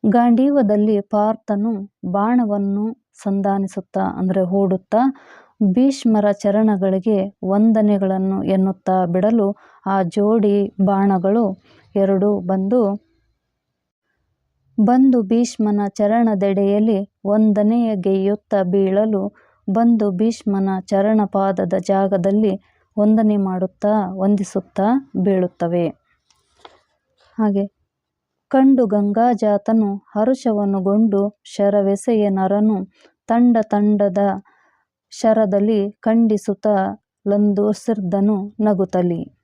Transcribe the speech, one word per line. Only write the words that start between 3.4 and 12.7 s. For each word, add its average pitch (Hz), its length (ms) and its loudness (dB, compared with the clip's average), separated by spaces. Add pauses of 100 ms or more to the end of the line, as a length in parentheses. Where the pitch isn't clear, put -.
ಅಂದ್ರೆ 190 400 -2
ಹೂಡುತ್ತಾ, 190 580 0 (720)
ಭೀಷ್ಮರ 220 640 2
ಚರಣಗಳಿಗೆ 196 1000 0 (100)
ವಂದನೆಗಳನ್ನು 196 1000 0
ಎನ್ನುತ್ತಾ 190 640 0
ಬಿಡಲು 202 480 0 (320)
ಆ 196 160 0
ಜೋಡಿ 202 720 0 (100)
ಬಾಣಗಳು 196 720 0 (380)
ಎರಡು 196 440 0
ಬಂದು, 196 580 -2 (1800)